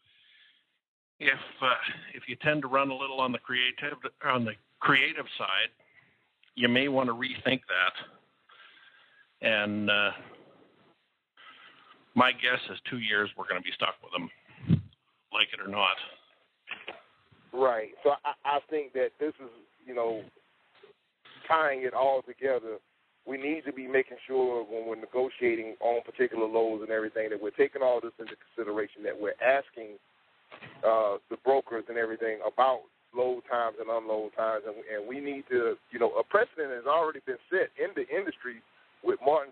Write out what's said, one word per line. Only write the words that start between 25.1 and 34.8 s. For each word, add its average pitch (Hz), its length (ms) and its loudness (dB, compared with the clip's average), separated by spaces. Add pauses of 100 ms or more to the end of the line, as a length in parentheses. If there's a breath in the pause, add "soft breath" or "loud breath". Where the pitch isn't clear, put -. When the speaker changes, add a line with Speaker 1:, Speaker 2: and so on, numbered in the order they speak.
Speaker 2:
on 117 240 2
particular 120 420 0
loads 113 380 0
and 110 80 -6
everything 110 400 -2
that 101 100 -6
we're 104 80 -4
taking 139 320 2
all 123 180 4
this 117 200 -8
into 110 160 -12
consideration, 104 680 -6
that 104 160 -4
we're 101 220 -2
asking, 117 560 0 (840)
uh, 107 340 4 (120)
the 113 80 -8
brokers 123 520 2
and 117 80 -6
everything 110 480 -2
about 123 380 2 (300)
load 123 360 0
times 117 300 0
and 110 100 -8
unload 110 460 -2
times, 110 320 0
and, 107 80 -8 (180)